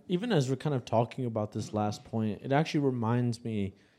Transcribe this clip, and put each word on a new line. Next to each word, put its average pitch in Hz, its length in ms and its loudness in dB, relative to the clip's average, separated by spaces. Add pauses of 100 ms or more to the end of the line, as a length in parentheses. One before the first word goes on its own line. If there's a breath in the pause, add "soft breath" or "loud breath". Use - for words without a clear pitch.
even 202 240 0
as 135 180 4
we're 131 60 0
kind 151 200 -2
of 120 80 -2
talking 117 400 0
about 110 280 -2
this 107 200 -6
last 107 320 -2
point, 110 380 -2
it 131 100 -2
actually 151 280 2
reminds 120 640 0
me, 101 300 -2 (240 soft breath)